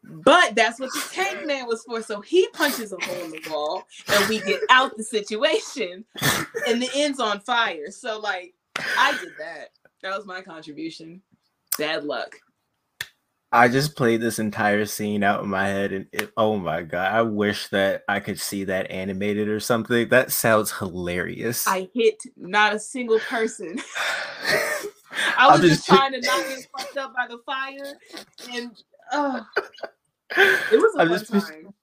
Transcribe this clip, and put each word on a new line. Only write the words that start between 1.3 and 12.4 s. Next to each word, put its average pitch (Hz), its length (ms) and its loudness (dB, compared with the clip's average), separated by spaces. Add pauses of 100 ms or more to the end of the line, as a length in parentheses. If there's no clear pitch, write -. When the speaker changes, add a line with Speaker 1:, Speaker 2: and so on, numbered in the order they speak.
Speaker 1:
man 269 220 -4
was 226 160 -4
for. 226 180 -8
So 208 200 -8
he 370 320 4
punches 240 400 -2
a 180 100 -12
hole 180 220 -8
in 160 60 -12
the 160 100 -14 (100)
wall 156 320 -4 (240)
and 202 220 4
we 220 100 0
get 196 300 -2
out 254 260 6
the 220 80 -10
situation 214 1000 -4 (600)
and 240 160 0
the 254 140 -4
inn's 285 240 0
on - 220 -2
fire. 202 500 -2
So, 220 260 -10
like, 185 360 -6 (440)
I 269 220 2
did 349 180 -14
that. 151 340 -12 (300)
That 190 140 -6
was 196 100 -8
my 185 160 -12
contribution. 165 800 -14 (560)
Bad 151 280 -2
luck. 127 320 -6 (1120)